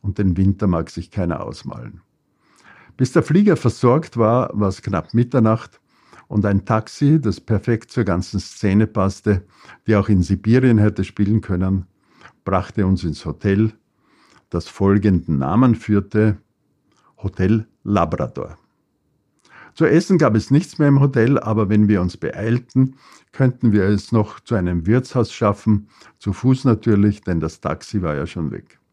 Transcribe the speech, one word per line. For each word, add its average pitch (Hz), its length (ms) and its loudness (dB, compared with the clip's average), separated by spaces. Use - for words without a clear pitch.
und 101 180 -6
den 95 180 0
Winter 98 300 0
mag 82 240 -2
sich - 180 -12
keiner 87 320 -4
ausmalen. - 600 -14
Bis 131 160 -2
der - 120 2
Flieger 190 340 2
versorgt - 600 0
war, 117 360 2
war's 101 280 -2
knapp 95 320 -6
Mitternacht 113 680 0
und 101 180 -2
ein 98 200 0
Taxi, 139 560 0
das 107 180 -4
perfekt 110 520 -4
zur 120 120 -2
ganzen 95 360 -4
Szene 104 480 0
passte, 98 580 -2
die 110 100 2
auch 98 140 2
in 95 140 2
Sibirien 113 540 2
hätte 104 260 2
spielen 101 380 -2
können, 95 440 -2
brachte 95 420 -2
uns 92 180 0
ins 78 220 -6
Hotel, 101 480 -2
das 85 180 -6
folgenden 98 680 0
Namen 104 380 2
führte: 107 640 0
Hotel 101 500 -2
Labrador. - 760 -4
Zu 160 120 0
essen 175 320 2
gab 131 180 2
es 107 160 0
nichts - 280 0
mehr 147 80 2
im 139 120 4
Hotel, 131 380 2
aber 107 320 -2
wenn 107 180 4
wir 101 140 2
uns 90 160 -4
beeilten, 127 800 -2
könnten 127 400 0
wir 101 140 2
es 101 260 -2
noch 110 280 -2
zu - 160 -6
einem 87 300 -2
Wirtshaus 123 460 -2
schaffen, 104 580 -2
zu 98 160 -6
Fuß 127 320 -2
natürlich, 104 560 2
denn 87 180 -4
das 78 220 -8
Taxi 85 400 -8
war 78 140 -4
ja 71 100 -6
schon 82 260 -8
weg. - 280 -18